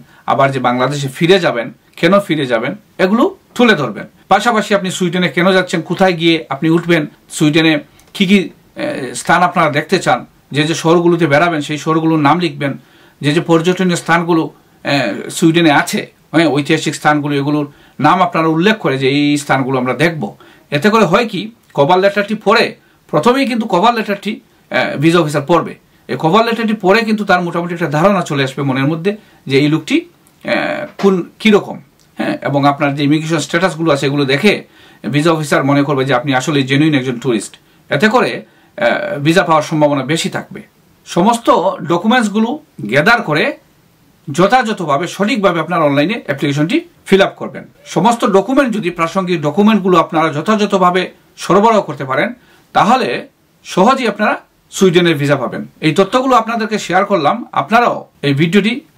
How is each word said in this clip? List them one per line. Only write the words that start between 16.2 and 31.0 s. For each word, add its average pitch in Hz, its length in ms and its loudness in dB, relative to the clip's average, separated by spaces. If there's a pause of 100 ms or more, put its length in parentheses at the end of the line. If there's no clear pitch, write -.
হ্যাঁ, 160 160 2
ঐতিহাসিক 147 480 -2
স্থানগুলো, 147 400 0
এগুলোর 147 320 -2 (320)
নাম 165 220 2
আপনারা 175 260 0
উল্লেখ 175 300 0
করে 135 200 -2
যে 135 120 0
এই 147 280 2
স্থানগুলো 135 420 -2
আমরা 123 140 -2
দেখব। 147 420 -2 (360)
এতে 147 180 0
করে 214 160 4
হয় 214 220 0
কি, 196 240 -8 (220)
কভার 185 260 2
লেটারটি 202 360 0
পড়ে, 208 400 0 (320)
প্রথমেই 247 400 2
কিন্তু 226 180 -2
কভার 202 280 2
লেটারটি, 214 460 -6 (320)
এ, 107 260 -2
ভিসা 165 220 4
অফিসার 151 280 -2
পড়বে। 165 280 0 (320)
এই 127 120 -6
কভার 190 260 2
লেটারটি 226 360 -2
পড়ে 196 200 2
কিন্তু 208 240 -2
তার 180 160 2
মোটামুটি 175 320 -6
একটা 165 140 -4
ধারণা 175 340 2
চলে 139 220 -2
আসবে 135 200 -6
মনের 135 220 0
মধ্যে 165 320 -2 (300)
যে 135 120 2
এই 147 80 4
লোকটি, 160 420 -2 (340)
এ, - 120 -2 (420)
কোন, 190 320 0 (100)